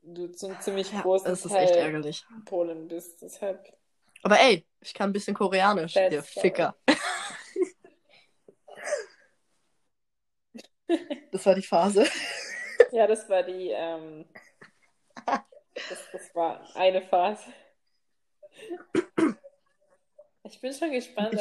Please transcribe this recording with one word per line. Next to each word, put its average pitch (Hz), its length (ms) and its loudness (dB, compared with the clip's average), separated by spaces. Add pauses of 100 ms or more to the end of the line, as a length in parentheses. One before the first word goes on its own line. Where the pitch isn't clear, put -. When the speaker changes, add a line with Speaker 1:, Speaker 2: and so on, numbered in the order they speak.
Speaker 1:
du 170 280 -12
zum 190 300 -12
ziemlich 196 320 -4
Speaker 2:
Ja, 202 80 -4
Speaker 1:
großen 185 260 2
Speaker 2:
das 180 180 -2
ist 175 80 -6
echt 185 200 6
Speaker 1:
Teil 170 100 4
Speaker 2:
ärgerlich. 151 420 -6 (200)
Speaker 1:
Polin 165 420 -4
bist, 170 340 -14
deshalb. - 400 -10 (640)
Speaker 2:
Aber 202 160 6
ey, 226 260 6 (140)
ich - 140 -18
kann 202 160 -2
ein 202 40 -2
bisschen 208 220 -4
Koreanisch, 190 600 2
Speaker 1:
That's 185 180 4
Speaker 2:
ihr 147 80 -2
Speaker 1:
sorry. - 200 -12
Speaker 2:
Ficker. 185 340 0 (120)
<laughs> 294 100 6 (4000)
Das 190 120 -4
war 196 80 6
die 190 100 0
Phase. 202 420 4 (880)
Speaker 1:
Ja, 226 140 6
das 220 200 0
war 185 160 2
die, 185 300 -6
ähm, 160 500 -8 (1000)
das, - 760 -8 (140)
das - 200 -14
war 165 280 -2 (160)
eine 185 240 4
Phase. 190 420 0 (3000)
Ich - 180 -20
bin 254 120 -8
schon 302 180 -4
gespannt, 226 500 -4